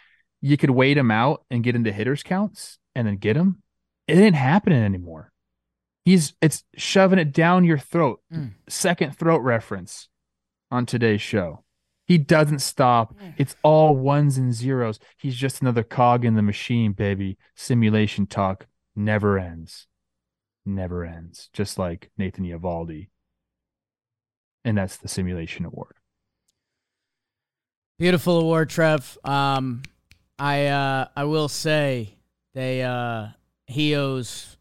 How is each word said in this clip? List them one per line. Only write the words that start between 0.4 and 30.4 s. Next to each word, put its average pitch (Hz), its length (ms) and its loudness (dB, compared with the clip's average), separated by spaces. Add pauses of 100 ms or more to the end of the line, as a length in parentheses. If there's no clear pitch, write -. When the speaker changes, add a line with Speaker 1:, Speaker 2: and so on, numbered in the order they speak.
Speaker 1:
you 143 160 2
could 143 140 2
wait 131 280 4
him 120 140 4
out 123 380 0
and 120 120 -2
get 120 140 0
into 113 160 0
hitters' 110 320 -4
counts - 540 -6 (180)
and 120 100 -2
then 101 120 -2
get 104 180 0
him. 180 260 0 (460)
It 160 100 6
ain't 208 160 8
happening 143 480 2
anymore. 87 480 -4 (720)
He's, 175 380 4
it's - 220 2 (120)
shoving 190 440 4
it 151 120 0
down 175 320 4
your 160 140 4
throat. 139 420 -2 (120)
Speaker 2:
Mm. 143 220 -10 (140)
Speaker 1:
Second 175 480 -2
throat 165 220 2
reference, 110 720 -6 (640)
on 123 120 0
today's 113 360 0
show. 87 400 -4 (420)
He 175 140 4
doesn't 151 400 2
stop. 123 640 2
Speaker 2:
Yeah. 185 180 -20
Speaker 1:
It's 139 240 -4
all 156 340 6
ones 139 400 2
and 127 160 0
zeros. 120 460 -4 (180)
He's 131 200 -8
just 131 260 -4
another 120 220 0
cog 123 400 2
in 113 100 2
the 107 80 2
machine, 107 500 -2
baby. 98 460 -4 (160)
Simulation 107 720 0
talk 95 400 -4 (300)
never 104 420 0
ends. 85 480 -14 (800)
Never 90 380 -6
ends. 82 480 -16
Just - 260 -6
like 87 400 -6
Nathan 95 260 -6
Eovaldi. 85 640 -8 (1600)
And 113 120 0
that's 95 200 -4
the - 100 -16
Simulation 90 580 -8
Award. - 300 -16 (2000)
Speaker 2:
Beautiful 175 420 2
award, 160 280 2
Trev. - 560 0
Um, 135 580 -2 (540)
I, 143 300 -2